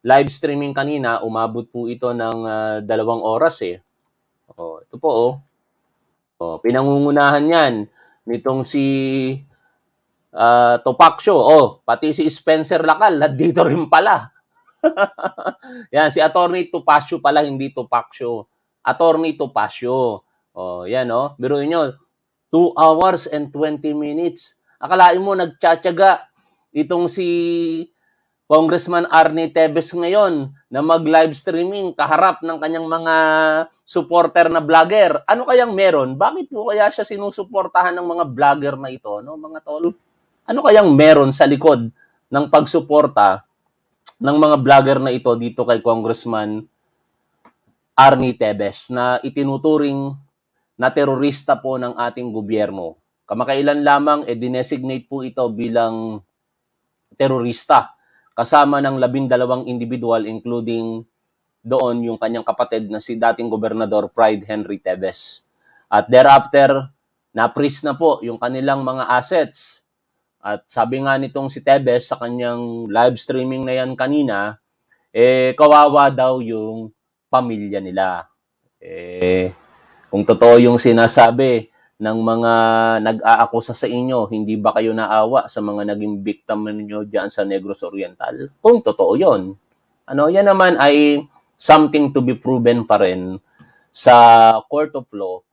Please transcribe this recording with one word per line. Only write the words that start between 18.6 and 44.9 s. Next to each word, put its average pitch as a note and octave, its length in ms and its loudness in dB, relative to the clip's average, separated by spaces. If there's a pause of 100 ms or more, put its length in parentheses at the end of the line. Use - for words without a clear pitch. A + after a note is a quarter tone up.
Attorney D#3+ 480 0
Topacio. B2 880 -4 (320)
Oh, F2+ 320 -12
yan, A#2+ 240 -4
oh. C3 320 -4
Biruin C#3+ 320 -4
nyo, D3+ 240 -2 (560)
two E3+ 240 2
hours D#3+ 560 4
and D3 160 -6
twenty D3+ 480 -6
minutes. D#3 640 -8 (160)
Akalain F3+ 480 2
mo, G3 80 -2
nagtsatsaga F3 960 0 (480)
itong E3+ 320 -2
si F3+ 180 -6 (1160)
Congressman E3+ 640 0
Arnie D#3+ 400 2
Tevez D#3+ 480 0
ngayon F3 560 -2 (160)
na C3+ 160 -4
mag-live D#3+ 480 2
streaming F#3 640 -6
kaharap D#3 480 0
ng D#3+ 160 -8
kanyang D#3+ 240 -6
mga E3 300 -2 (720)
supporter E3 640 2
na E3 80 0
vlogger. E3 640 2
Ano A#3 240 0
kayang B3 240 2
meron? D3+ 480 0
Bakit C#4 320 -2
po A3 160 -8
kaya G#3 240 2
siya - 160 -8
sinusuportahan F#3+ 880 -4
ng F3 80 -8
mga E3+ 200 -4 (120)
vlogger C#3+ 400 0
na C3+ 160 -14
ito, G#2+ 320 -12
no, D3+ 160 -18
mga D#3 240 -20
tol? E3 320 -6 (480)
Ano - 160 -4
kayang G#3 320 6
meron C#3+ 400 6
sa C#3 160 2
likod C#3 400 2 (400)
ng C#3+ 240 -2
pagsuporta D3 960 2 (720)
ng C#3 160 0
mga D3+ 240 4
vlogger C3+ 400 6